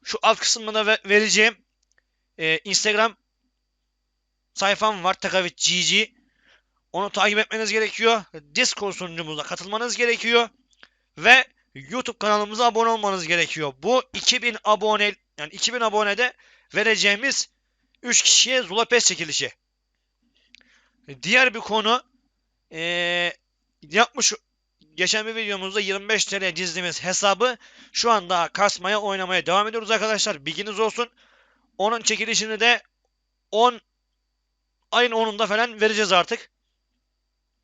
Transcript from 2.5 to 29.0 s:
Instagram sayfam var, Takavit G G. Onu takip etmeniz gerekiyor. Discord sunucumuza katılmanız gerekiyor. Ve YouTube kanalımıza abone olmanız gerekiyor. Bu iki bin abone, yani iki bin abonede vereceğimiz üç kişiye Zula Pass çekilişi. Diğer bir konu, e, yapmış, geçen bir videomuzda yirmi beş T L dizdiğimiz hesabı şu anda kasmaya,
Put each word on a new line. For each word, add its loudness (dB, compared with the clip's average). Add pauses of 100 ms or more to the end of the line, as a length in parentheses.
Instagram 0 (1400)
sayfam 0
var, 2
Takavit -2
G 0
G. 0 (800)
Onu -4
takip 2
etmeniz -4
gerekiyor. 0 (300)
Discord -2
sunucumuza -10
katılmanız -6
gerekiyor. 2 (720)
Ve 6 (260)
YouTube -8
kanalımıza 0
abone 2
olmanız -2
gerekiyor. -2
Bu 2 (120)
iki 0
bin -2
abone, 2 (240)
yani -12
iki -4
bin -2
abonede 0 (420)
vereceğimiz 0 (540)
üç 2
kişiye 4
Zula 0
Pass 2
çekilişi. -2 (1700)
Diğer 2
bir -6
konu, 0 (680)
e, -2 (500)
yapmış, 0 (640)
geçen 0
bir -8
videomuzda -4
yirmi -4
beş 0
T -6
L -4
dizdiğimiz -6
hesabı 0 (360)
şu 0
anda 0
kasmaya, 0